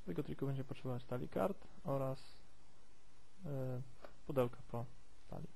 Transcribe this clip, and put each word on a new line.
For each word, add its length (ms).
Do 60
tego 160
triku 240
będzie 180
potrzebować 400
talii 240
kart 400
oraz, 560
e, 360
pudełka 420
po 160
talii. 260